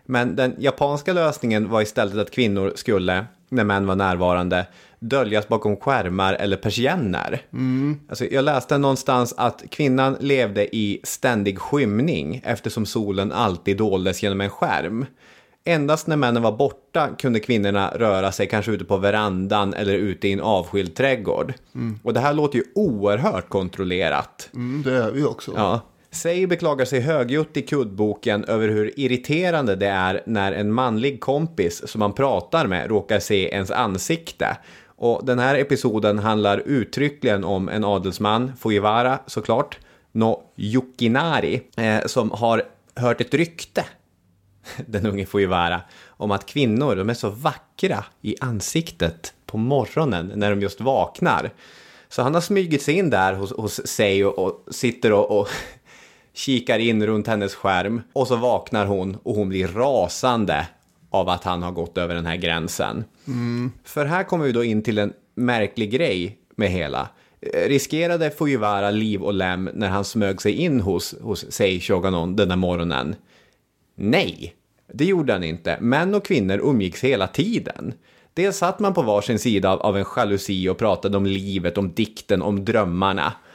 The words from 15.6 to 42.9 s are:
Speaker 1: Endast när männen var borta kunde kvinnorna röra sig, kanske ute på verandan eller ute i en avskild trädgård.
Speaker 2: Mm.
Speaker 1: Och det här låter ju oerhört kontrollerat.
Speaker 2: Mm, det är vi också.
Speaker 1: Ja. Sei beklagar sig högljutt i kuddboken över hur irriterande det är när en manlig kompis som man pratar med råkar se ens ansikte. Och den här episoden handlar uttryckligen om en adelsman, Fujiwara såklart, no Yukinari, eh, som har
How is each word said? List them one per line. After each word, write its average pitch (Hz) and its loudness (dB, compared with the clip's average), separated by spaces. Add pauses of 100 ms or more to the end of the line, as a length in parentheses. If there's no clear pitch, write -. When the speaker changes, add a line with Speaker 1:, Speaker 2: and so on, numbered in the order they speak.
Speaker 1:
Endast 156 0
när 160 0
männen 120 2
var 113 4
borta 139 -2 (100)
kunde 120 2
kvinnorna 101 2
röra 98 2
sig, 101 0
kanske 107 0
ute 92 -4
på 101 2
verandan 101 2
eller 98 0
ute 98 -2
i 98 2
en 98 -2
avskild 92 0
trädgård. 127 0 (200)
Speaker 2:
Mm. 117 -6
Speaker 1:
Och 117 -2
det 117 2
här 143 2
låter 147 2
ju 110 2 (100)
oerhört 113 2
kontrollerat. 90 -2
Speaker 2:
Mm, 123 -6
det 131 0
är 113 2
vi 135 -2
också. - -4
Speaker 1:
Ja. 104 2 (300)
Sei 180 0
beklagar 160 2
sig 127 0
högljutt 147 0
i 143 -2
kuddboken 107 0
över 110 2
hur 107 0
irriterande 139 0
det 98 2
är 95 0
när 98 0
en 104 0
manlig 123 0
kompis 143 -2
som - -8
man 104 2
pratar 131 0
med 90 -2
råkar 104 2
se 98 2
ens 95 -4
ansikte. 120 -2 (440)
Och 117 0
den 123 2
här 131 2
episoden 110 2
handlar 104 4
uttryckligen 131 0
om 95 -2
en 104 -2
adelsman, 104 0
Fujiwara 110 2
såklart, - -2 (340)
no 113 0 (140)
Yukinari, 123 0 (140)
eh, 110 2
som 113 0
har 113 0 (340)